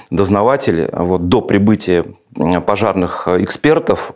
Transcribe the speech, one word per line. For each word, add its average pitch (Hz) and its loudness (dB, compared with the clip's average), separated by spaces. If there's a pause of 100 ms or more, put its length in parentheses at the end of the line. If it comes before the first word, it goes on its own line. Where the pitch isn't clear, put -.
(120)
дознаватель, 101 0
вот, 87 -2
до 107 2
прибытия, 98 0 (320)
м, 85 0
пожарных 95 -2
экспертов 98 0